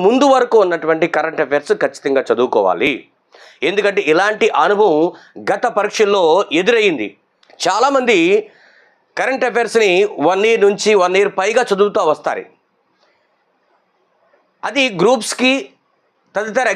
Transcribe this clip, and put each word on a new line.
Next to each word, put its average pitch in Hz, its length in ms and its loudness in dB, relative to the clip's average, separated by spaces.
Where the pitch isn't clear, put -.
ముందు 254 300 4
వరకు 240 300 2
ఉన్నటువంటి 160 420 -2
కరెంట్ 156 280 -2
అఫైర్స్ 143 280 -2
ఖచ్చితంగా 135 460 0
చదువుకోవాలి. 113 640 0
ఎందుకంటే 202 320 0
ఇలాంటి 208 360 0
అనుభవం 185 400 2
గత 202 140 -4
పరీక్షల్లో 202 440 0
ఎదురయ్యింది. 190 480 0
చాలామంది 240 520 0
కరెంట్ 247 300 -4
అఫైర్స్‌ని 220 420 0
వన్ 190 200 0
ఇయర్ 220 180 0
నుంచి 202 220 0
వన్ 180 160 0
ఇయర్ 202 120 0
పైగా 226 300 0
చదువుతూ 202 400 0
వస్తారు. 120 340 -6
అది 262 160 -2
గ్రూప్స్‌కి 247 500 0
తదితర 220 400 -4